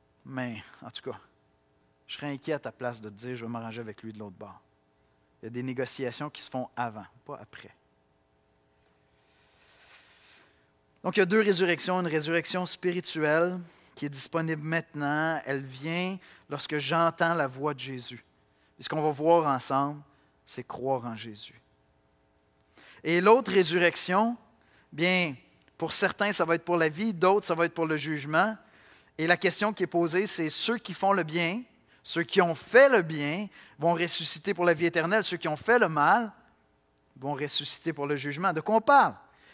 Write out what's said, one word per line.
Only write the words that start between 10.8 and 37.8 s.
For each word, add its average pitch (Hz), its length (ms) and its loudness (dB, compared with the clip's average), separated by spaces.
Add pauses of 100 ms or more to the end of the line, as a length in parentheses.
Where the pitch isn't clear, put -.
Donc, 180 120 -2
il 208 40 6
y - 20 10
a 185 40 4
deux 214 140 4
résurrections. 185 600 2
Une 175 80 -2
résurrection 165 580 -2
spirituelle 170 920 0 (340)
qui - 120 -8
est 147 40 -4
disponible 156 540 -4
maintenant. 156 840 -2
Elle 139 160 -4
vient 165 560 -6 (320)
lorsque 147 280 -6
j'entends 165 560 0
la 156 120 0
voix 135 260 -4
de 139 60 -10
Jésus. 127 460 -12 (560)
Et - 20 -18
ce - 60 -6
qu'on 151 120 -2
va 151 120 0
voir 160 340 4
ensemble, 139 560 -2 (420)
c'est - 200 -14
croire 127 400 -4
en 117 100 -8
Jésus. 107 460 -16 (1400)
Et 170 160 2
l'autre 208 320 6
résurrection, 180 840 2 (560)
bien, 170 440 2 (420)
pour 160 140 -4
certains, 202 400 0
ça 185 120 0
va 165 120 2
être 165 80 -4
pour 175 120 0
la 165 120 4
vie, 196 260 -2
d'autres, 185 320 4
ça 175 80 0
va 165 120 2
être 165 80 -2
pour 165 120 0
le 156 100 0
jugement. 156 600 0 (580)
Et 160 120 -2
la 175 80 6
question 190 360 0
qui 190 120 -4
est - 20 0
posée, 170 400 0
c'est 165 240 -4
ceux 226 280 -2
qui 190 160 -12
font 196 180 2
le 190 100 2
bien, 170 400 -2 (400)
ceux - 220 -2
qui 190 160 0
ont 170 160 4
fait 262 320 8
le 233 140 6
bien, 156 440 -4 (320)
vont 170 160 2
ressusciter 170 600 -2
pour 175 100 0
la 175 100 6
vie 160 120 0
éternelle. 170 360 2
Ceux 180 140 -4
qui 175 100 -6
ont 156 100 -2
fait 233 220 4
le 214 100 -2
mal 170 440 2 (840)
vont 135 180 -6
ressusciter 147 580 -4